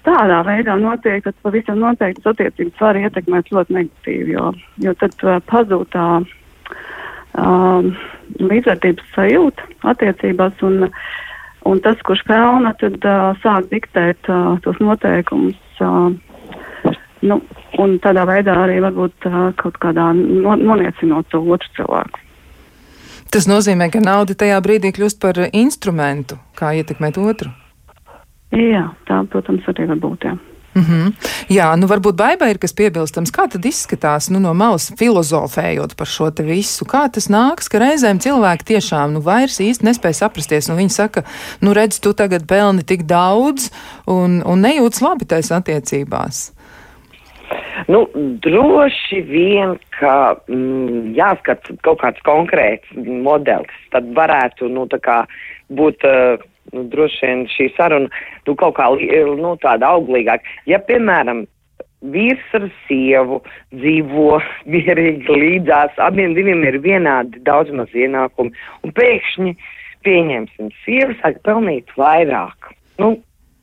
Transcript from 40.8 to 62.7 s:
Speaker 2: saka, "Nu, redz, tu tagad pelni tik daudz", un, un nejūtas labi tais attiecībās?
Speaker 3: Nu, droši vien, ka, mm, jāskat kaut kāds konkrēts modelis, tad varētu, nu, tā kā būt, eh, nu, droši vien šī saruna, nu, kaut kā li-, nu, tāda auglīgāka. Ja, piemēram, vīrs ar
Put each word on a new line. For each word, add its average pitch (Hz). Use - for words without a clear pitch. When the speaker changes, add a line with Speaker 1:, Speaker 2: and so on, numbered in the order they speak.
Speaker 2:
saka, 208
"Nu, 202
redz, 208
tu 208
tagad 185
pelni 190
tik 175
daudz", 208
un, 180
un 180
nejūtas 247
labi 285
tais 160
attiecībās? 147
Speaker 3:
Nu, 214
droši 196
vien, 185
ka, 135
mm, 127
jāskat 170
kaut 160
kāds 123
konkrēts 151
modelis, 127
tad 123
varētu, 139
nu, 127
tā 131
kā 117
būt, 147
eh, 127
nu, 127
droši 147
vien 127
šī 131
saruna, 151
nu, 147
kaut 165
kā 131
li-, 147
nu, 170
tāda 131
auglīgāka. 120
Ja, 180
piemēram, 175
vīrs 208
ar 202